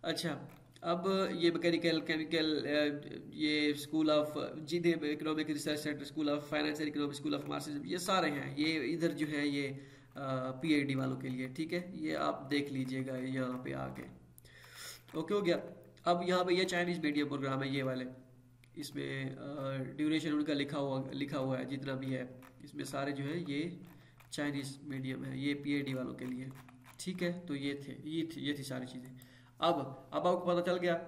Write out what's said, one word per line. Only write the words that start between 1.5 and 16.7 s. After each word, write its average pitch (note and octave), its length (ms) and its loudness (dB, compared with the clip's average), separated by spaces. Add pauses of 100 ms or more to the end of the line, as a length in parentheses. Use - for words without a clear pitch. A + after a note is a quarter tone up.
mechanical, E3 500 4
chemical, D#3 560 2
अ, D3 760 0
ये D3+ 400 4
school D#3 360 2
of D3+ 280 4 (260)
जिन्हें E3 460 4
economic D#3 400 0
research D3 300 0
center, C#3+ 240 -2
school D3+ 240 0
of D3 120 2 (120)
finance D3+ 280 2
and D3+ 120 0
economics, C#3+ 280 0
school C#3+ 180 0
of C#3+ 120 -6
marxism, D3 360 -4
ये F3+ 120 -2
सारे F3+ 320 4
हैं। C3+ 260 -4
ये D#3 180 4 (120)
इधर E3 260 2
जो D3 140 0
है D3 220 2
ये, C#3+ 180 0 (500)
अ, C#3 100 -6 (360)
पीआईडी D3 320 4
वालों C3 220 0
के C3 120 -6
लिए, C3 200 -2
ठीक D#3+ 240 -4
है, F3 80 0 (220)
ये D#3 120 -2
आप D3 360 0
देख C#3+ 220 2
लीजिएगा C3 440 -2
यहाँ B2+ 480 -2
पे C3+ 80 -4
आके, C3 320 -6 (1120)
ओके D#3+ 160 -2
हो G3+ 80 4
गया। E3+ 140 4 (500)
अब F3 220 6
यहाँ F3+ 160 6
पे F3+ 100 4
ये F#3 100 6
Chinese F3 400 0